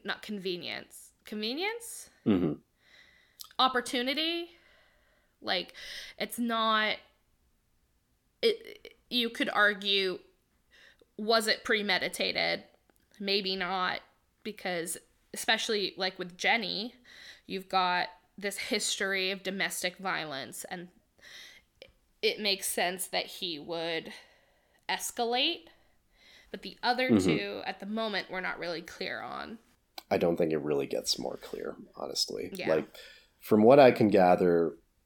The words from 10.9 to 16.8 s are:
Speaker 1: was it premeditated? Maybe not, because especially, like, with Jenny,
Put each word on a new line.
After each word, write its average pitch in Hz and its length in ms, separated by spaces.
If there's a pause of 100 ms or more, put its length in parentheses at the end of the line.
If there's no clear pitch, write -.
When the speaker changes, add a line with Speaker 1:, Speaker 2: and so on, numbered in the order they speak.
Speaker 1:
was 214 300
it - 160
premeditated? 185 1000 (560)
Maybe 196 360
not, 185 440 (440)
because 180 540 (360)
especially, 220 600
like, 185 220
with 180 200
Jenny, 202 580 (500)